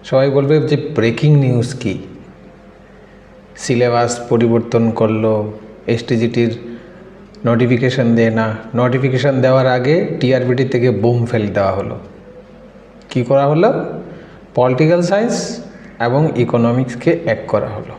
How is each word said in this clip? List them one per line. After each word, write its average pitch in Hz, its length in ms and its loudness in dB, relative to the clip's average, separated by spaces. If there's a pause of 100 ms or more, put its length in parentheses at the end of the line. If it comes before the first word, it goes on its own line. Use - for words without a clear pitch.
সবাই 135 260 2
বলবে 143 300 2
যে 143 180 0
ব্রেকিং 117 580 2
নিউজ 123 380 2
কি? 95 240 -6 (1600)
সিলেবাস 120 640 0 (100)
পরিবর্তন 117 600 2
করলো, 110 640 0 (360)
এসটিজিটির 117 720 0 (880)
নোটিফিকেশন 120 720 2
দেয় 113 140 4
না, 110 260 -2 (200)
নোটিফিকেশন 127 680 0
দেওয়ার 131 260 4
আগে 127 400 0 (120)
টিআরবিটি 127 460 0
থেকে 123 260 0
বোম 117 340 0
ফেলে 110 220 -2
দেওয়া 95 240 0
হলো। 78 280 -6 (1080)
কি 127 140 -2
করা 139 220 2
হলো? 160 400 2 (720)
পলিটিক্যাল 156 460 2
সায়েন্স 196 640 -2 (360)
এবং 135 360 0
ইকোনমিক্সকে 120 920 0
এক 110 220 -2
করা 107 200 -2
হলো। 117 320 -12